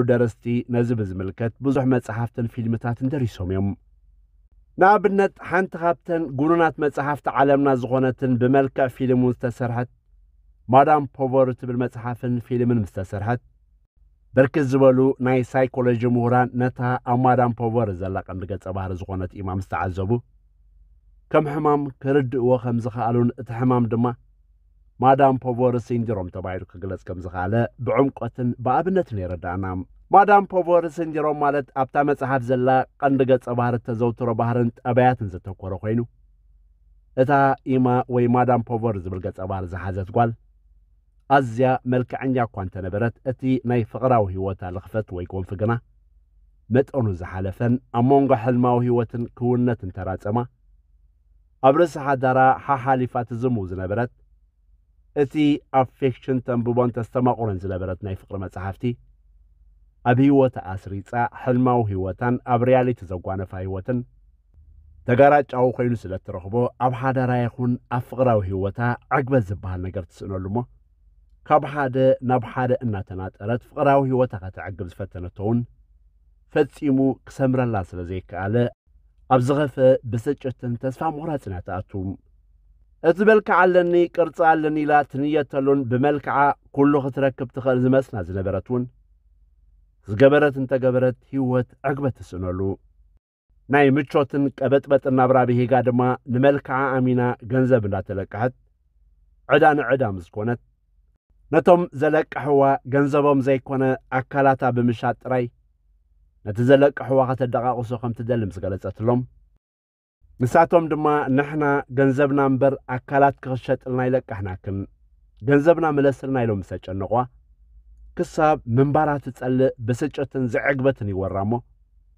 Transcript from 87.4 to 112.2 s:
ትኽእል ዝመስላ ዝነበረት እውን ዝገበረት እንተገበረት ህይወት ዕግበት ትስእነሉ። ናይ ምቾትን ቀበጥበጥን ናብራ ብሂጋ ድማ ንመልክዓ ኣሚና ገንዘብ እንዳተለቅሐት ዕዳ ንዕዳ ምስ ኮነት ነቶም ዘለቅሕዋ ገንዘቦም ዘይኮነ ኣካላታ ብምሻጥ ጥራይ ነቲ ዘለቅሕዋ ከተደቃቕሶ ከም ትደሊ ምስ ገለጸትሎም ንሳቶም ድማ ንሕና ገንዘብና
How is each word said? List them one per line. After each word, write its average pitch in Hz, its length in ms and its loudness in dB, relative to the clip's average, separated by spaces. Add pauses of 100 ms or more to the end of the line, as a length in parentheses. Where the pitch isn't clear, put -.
ትኽእል 127 300 0
ዝመስላ 127 420 0
ዝነበረት 92 460 -4
እውን 123 160 -2 (1200)
ዝገበረት 139 480 4
እንተገበረት 127 680 0
ህይወት 127 460 -2 (100)
ዕግበት 135 360 -4
ትስእነሉ። 92 440 -8 (1080)
ናይ 143 220 4
ምቾትን 143 600 0
ቀበጥበጥን 135 640 0
ናብራ 131 280 4
ብሂጋ 123 360 2
ድማ 123 220 2 (240)
ንመልክዓ 139 520 0 (100)
ኣሚና 127 340 0 (200)
ገንዘብ 123 420 2
እንዳተለቅሐት 101 680 -6 (960)
ዕዳ 147 240 4
ንዕዳ 131 380 0
ምስ 92 200 -10
ኮነት 117 300 -4 (920)
ነቶም 175 300 6 (120)
ዘለቅሕዋ 147 680 0 (240)
ገንዘቦም 143 540 2
ዘይኮነ 135 440 0 (280)
ኣካላታ 131 600 0
ብምሻጥ 120 440 0
ጥራይ 127 300 -4 (1000)
ነቲ 101 180 -6
ዘለቅሕዋ 135 640 4
ከተደቃቕሶ 123 680 -4
ከም 117 180 -6
ትደሊ 117 300 -2
ምስ 92 140 -8
ገለጸትሎም 98 640 -2 (1200)
ንሳቶም 165 480 4
ድማ 151 180 -2 (220)
ንሕና 143 360 0 (260)
ገንዘብና 135 560 2